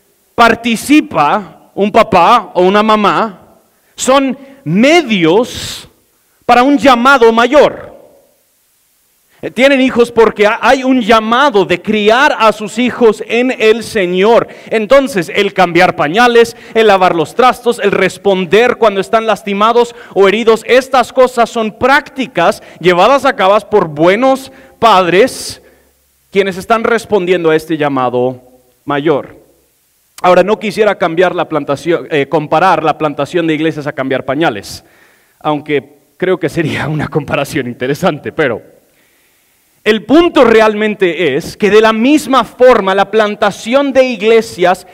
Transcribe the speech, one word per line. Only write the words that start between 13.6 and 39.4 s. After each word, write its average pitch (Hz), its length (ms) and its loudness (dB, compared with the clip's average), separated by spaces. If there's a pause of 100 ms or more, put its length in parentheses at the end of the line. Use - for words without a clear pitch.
Señor. 190 640 0 (240)
Entonces, 220 640 0
el 196 180 -2
cambiar 175 420 2
pañales, 233 640 2 (160)
el 226 140 2
lavar 185 280 2
los 156 200 -4
trastos, 240 420 0
el 202 140 -2
responder 185 840 0
cuando 202 240 0
están 220 260 -2
lastimados 220 680 0 (220)
o 196 120 4
heridos, 220 380 0
estas 262 480 0
cosas 247 380 0
son 220 260 -6
prácticas 262 840 -2 (160)
llevadas 190 460 2
a 262 100 0
cabo 202 240 2 (100)
por 190 200 0
buenos 208 640 0 (280)
padres 196 840 0 (680)
quienes 190 260 -2
están 226 260 -2
respondiendo 185 680 -2
a 160 40 2
este 160 220 -4
llamado 127 640 -2 (440)
mayor. 143 520 -4 (840)
Ahora, 180 220 2
no 208 160 -4
quisiera 208 380 -2
cambiar 175 380 -2
la 165 120 -4
plantación, 147 640 -4
eh, 139 180 -2
comparar 156 560 0
la 151 140 -2
plantación 151 480 -4
de 160 80 -2
iglesias 151 340 -4
a 147 60 -6
cambiar 131 320 -6
pañales, 131 580 -6 (560)
aunque 147 580 -6 (200)
creo 185 220 -4
que 147 100 -4
sería 131 400 -6
una 151 180 -6
comparación 143 600 -6
interesante, 139 640 -6
pero... 120 300 -4 (1200)